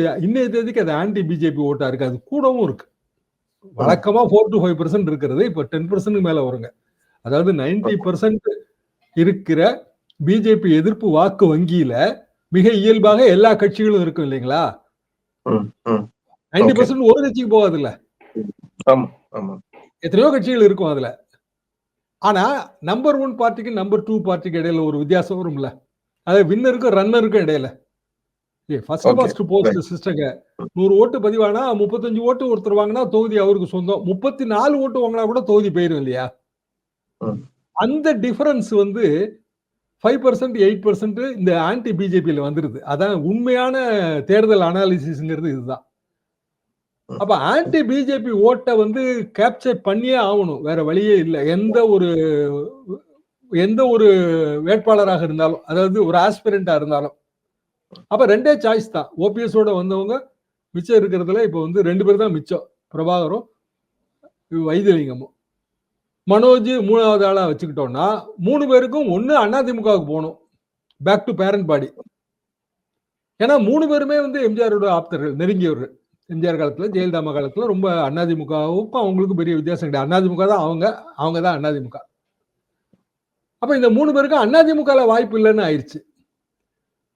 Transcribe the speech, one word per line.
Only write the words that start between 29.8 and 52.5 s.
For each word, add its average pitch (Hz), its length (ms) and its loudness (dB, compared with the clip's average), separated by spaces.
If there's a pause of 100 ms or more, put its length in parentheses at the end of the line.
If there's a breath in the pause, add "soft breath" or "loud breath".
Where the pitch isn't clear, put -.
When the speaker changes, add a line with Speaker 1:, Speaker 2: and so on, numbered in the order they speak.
Speaker 1:
சிஸ்டங்க. 160 500 -6 (160)
Speaker 2:
ம். - 160 -14
Speaker 1:
நூறு 196 220 2
ஓட்டு 240 260 4
பதிவானா 220 540 0
முப்பத்தஞ்சு 214 440 -2
ஓட்டு 247 380 -2
ஒருத்தர் 202 200 -2
வாங்கினா 214 320 0
தொகுதி 214 300 0
அவருக்கு 196 280 2
சொந்தம். 185 380 -4
முப்பத்தி 254 400 -4
நாலு 294 340 0
ஓட்டு 262 220 -4
வாங்கினா 226 240 -2
கூட 233 160 -2
தொகுதி 208 300 2
போயிரும் 165 260 0
இல்லையா? 127 420 -6 (800)
Speaker 2:
ம். 110 240 -8 (300)
Speaker 1:
அந்த 294 420 -2
டிஃபரன்ஸ் 247 600 -2
வந்து 202 600 0 (680)
ஃபைவ் - 80 2
பர்சன்ட், 254 460 0
எயிட் 202 360 2
பர்சன்ட் 214 440 -6
இந்த 180 240 0
ஆன்டி 220 340 -2
பி 190 140 -2
ஜே 180 120 0
பில - 20 0
வந்துருது. 147 640 -4
அதான் 175 280 -2
உண்மையான 247 640 -2 (480)
தேர்தல் 214 340 4
அனாலிசிஸ்ங்கிறது 165 880 -2
இதுதான். 127 400 -8 (1200)
Speaker 2:
ம். - 80 -12
Speaker 1:
அப்ப 202 180 0
ஆன்டி 262 480 0
பி 262 200 -2
ஜே 269 140 -2
பி 233 120 -8
ஓட்ட 240 440 2
வந்து 226 640 -2
கேப்சர் 240 360 0
பண்ணியே 240 440 -2
ஆகணும். 196 420 0
வேற 156 240 -2
வழியே 196 320 2
இல்ல. 160 280 0
எந்த 214 440 2
ஒரு, 185 200 4 (1400)